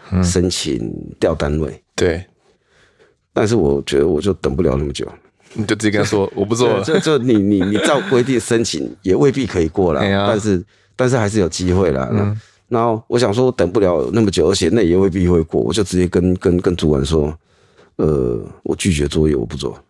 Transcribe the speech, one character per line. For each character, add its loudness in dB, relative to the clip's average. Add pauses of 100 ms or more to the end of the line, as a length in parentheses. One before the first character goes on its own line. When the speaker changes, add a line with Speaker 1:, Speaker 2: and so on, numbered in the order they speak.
(120)
Speaker 1:
嗯。 2
Speaker 2:
申 2
请 -6 (260)
调 0
单 -2
位。 -8 (140)
Speaker 1:
对。 -2 (1080)
Speaker 2:
但 0
是 0
我 2
觉 0
得 4
我 0
就 0
等 -4
不 0
了 2
那 -2
么 -6
久。 -10 (460)
Speaker 1:
你 -4
就 0
直 -2
接 -
跟 0
他 0
说 0
：“我 -2
不 -2
做 2
了。” 0
Speaker 2:
对， 0
就， 0
就 -4
你， 2
你， 2
你 0
照 0
规 2
定 0
申 -2
请， -6
也 0
未 4
必 -4
可 -4
以 2
过 0
啦， -2
Speaker 1:
<laughs> 0
哎 0
呀。 0
Speaker 2:
但 0
是， 0 (320)
但 0
是 2
还 0
是 0
有 2
机 -2
会 2
啦。 -2
Speaker 1:
嗯。 -2 (280)
Speaker 2:
然 0
后 0
我 0
想 2
说， 2
我 0
等 0
不 0
了 2
那 2
么 2
久， 2
而 4
且 0
那 2
也 4
未 4
必 0
会 4
过， -2
我 -2
就 0
直 -4
接 2
跟， 2
跟， 0
跟 0
主 0
管 2
说 0 (640)
：“呃， 0 (220)
我 -6
拒 0
绝 -2
作 2
业， 2
我 -2
不 -10
做。” -8 (140)